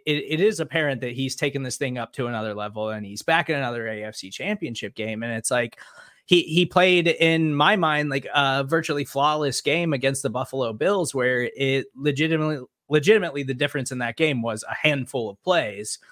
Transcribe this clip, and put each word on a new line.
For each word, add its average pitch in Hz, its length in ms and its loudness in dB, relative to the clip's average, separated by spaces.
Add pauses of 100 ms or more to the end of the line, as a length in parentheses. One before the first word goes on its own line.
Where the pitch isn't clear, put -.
it, 147 240 0
it 156 100 0
is 196 220 2
apparent 147 400 -2
that 123 100 -4
he's 131 240 -4
taken 139 280 -2
this 127 120 -6
thing 127 220 -4
up 117 160 -8
to 123 140 -4
another 110 260 -4
level 107 380 -6
and 107 140 -6
he's 101 180 -12
back 165 260 0
in 151 80 0
another 120 320 -4
A 107 160 -8
F 107 100 -12
C 95 140 -12
Championship 131 640 -6
game. 110 260 -4
And 117 120 -6
it's 113 180 -4
like, 120 300 0 (460)
he, 175 140 6
he 165 240 2
played, 180 420 4
in 160 460 4
my 151 220 4
mind, 151 340 2
like, 139 240 -4
a 139 300 2
virtually 147 420 0
flawless 147 560 0
game 165 320 2
against 135 300 0
the 135 80 -2
Buffalo 123 420 -2
Bills, 165 400 0
where 123 420 0
it 135 300 0 (100)
legitimately, 147 720 0 (240)
legitimately 151 540 2
the 135 100 -4
difference 135 380 -2
in 127 80 -6
that 120 180 -4
game 151 240 2
was 113 220 -4
a 113 100 -10
handful 131 560 0
of 101 140 -12
plays, 107 560 -2 (120)